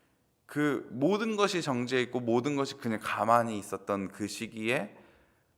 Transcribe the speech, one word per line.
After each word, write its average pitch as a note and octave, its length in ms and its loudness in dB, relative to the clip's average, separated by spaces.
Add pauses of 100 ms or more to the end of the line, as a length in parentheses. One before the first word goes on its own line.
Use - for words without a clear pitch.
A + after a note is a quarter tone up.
(460)
그 D3 460 -2
모든 G#3 440 2
것이 G3 240 2
정지해 B2+ 420 0
있고 B2 180 -2
모든 B2 340 2
것이 C#3 220 -2
그냥 A2 260 -2
가만히 A2+ 560 4
있었던 G2 500 -4
그 G2+ 200 -6
시기에 A#2 680 -4 (600)